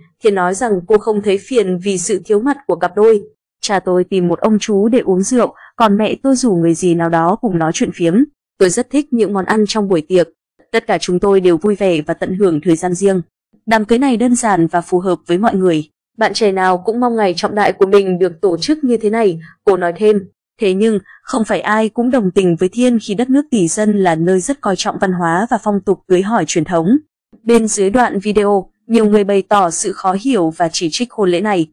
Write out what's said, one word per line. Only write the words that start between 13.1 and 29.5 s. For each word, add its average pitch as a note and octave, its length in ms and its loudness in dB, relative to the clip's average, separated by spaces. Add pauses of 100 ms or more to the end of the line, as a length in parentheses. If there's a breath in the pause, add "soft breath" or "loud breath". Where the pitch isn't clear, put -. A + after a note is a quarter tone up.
Đám A3 200 0
cưới A#3 140 2
này C4 180 2
đơn B3 180 2
giản F#3 320 2
và E3+ 140 -2
phù F3+ 180 0
hợp F3+ 280 -2
với F3 100 0
mọi G#3+ 180 0
người. E3+ 340 0 (280)
"Bạn G#3+ 160 0
trẻ G3+ 180 0
nào F#3 260 0
cũng A3 220 -4
mong A#3+ 160 0
ngày G3+ 220 0
trọng G#3 180 -4
đại G3+ 180 2
của G3 120 2
mình F#3+ 340 2
được F3 220 -2
tổ E3+ 160 0
chức D4+ 260 -2
như A#3+ 140 2
thế A3 120 -2
này", G3+ 300 0 (260 loud breath)
cô F#3+ 120 4
nói F3 200 -2
thêm. G#3 280 2 (360)
Thế F#3+ 120 2
nhưng, G#3 260 0 (240 loud breath)
không B3 200 -4
phải G3+ 180 -2
ai G#3+ 280 0
cũng A#3+ 220 -2
đồng G#3 200 2
tình F3+ 240 2
với F#3 140 0
Thiên A#3+ 300 0
khi G#3 140 -8
đất B3 160 -2
nước C#4+ 220 2
tỷ F#3 160 2
dân G#3 360 0
là E3 120 2
nơi F3+ 240 2
rất C4+ 220 -6
coi F#3+ 140 -2
trọng - 260 -6
văn G3 100 0
hóa F3 380 -2
và A3+ 140 -2
phong G3+ 220 -2
tục F#3+ 220 0
cưới F3+ 140 2
hỏi G3+ 260 -2
truyền D#3 180 -2
thống. F3+ 320 0 (460)
Bên A3+ 240 2
dưới G3+ 220 0
đoạn G#3+ 300 0
video, G3+ 500 0 (180)
nhiều A3+ 180 2
người G#3 180 4
bày G3 180 0
tỏ G3 280 2